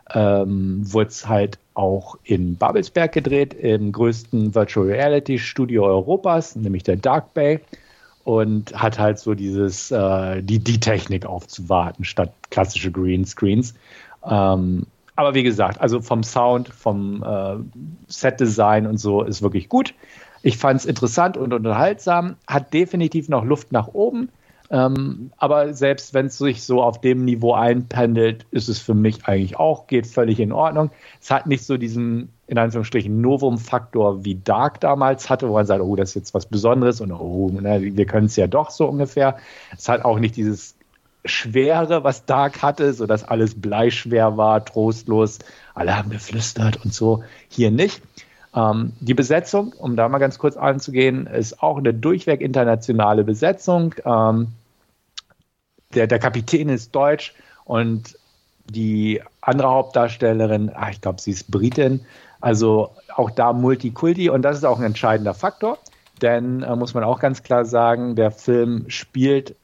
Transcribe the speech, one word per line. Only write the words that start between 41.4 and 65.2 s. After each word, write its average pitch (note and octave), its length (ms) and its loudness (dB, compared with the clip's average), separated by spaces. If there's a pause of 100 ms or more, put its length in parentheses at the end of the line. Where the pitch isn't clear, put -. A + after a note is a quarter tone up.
was C#3 220 -2
Dark C#3 380 0
hatte, C#3+ 300 2
so A2+ 120 -6
dass G#2+ 180 0
alles A2 380 -2
bleischwer A2+ 720 0
war, A2 300 2
trostlos, A2 720 0 (380)
alle G2 200 -2
haben G#2 140 -4
geflüstert A2 760 -4
und G#2+ 80 -4
so. A2+ 320 0 (260)
Hier A2+ 200 2
nicht. D#3+ 320 0 (540)
Ähm, A2+ 440 0
die B2 140 0
Besetzung, E3+ 640 0
um B2 180 -6
da A#2 120 2
mal C#3 120 0
ganz C3+ 200 0
kurz C#3+ 160 0
anzugehen, C3 720 0
ist A2+ 340 -4
auch D3+ 160 0
eine B2+ 160 2
durchweg D3 480 0
internationale A2+ 840 2
Besetzung. E3 680 0 (100)
Ähm, A2+ 420 2 (1500)
der, A2+ 140 2
der A2+ 120 2
Kapitän C3 500 0
ist A#2+ 260 -4
deutsch D3 380 0 (320)
und A2+ 520 -2 (520)
die G#2+ 520 -2 (200)
andere C#3 280 0
Hauptdarstellerin, A2+ 1040 0
ah, - 160 -8
ich G2+ 120 -12
glaub, F#2 180 -6
sie G2+ 120 -6
ist F#2 200 -10
Britin, B2+ 500 0 (380)
also A2 520 2 (220)
auch A#2 160 0
da A#2+ 220 0
Multikulti C3 800 0
und C3 120 0
das C#3+ 160 0
ist C#3+ 60 -10
auch B2 160 2
ein A#2+ 60 -2
entscheidender G#2+ 480 0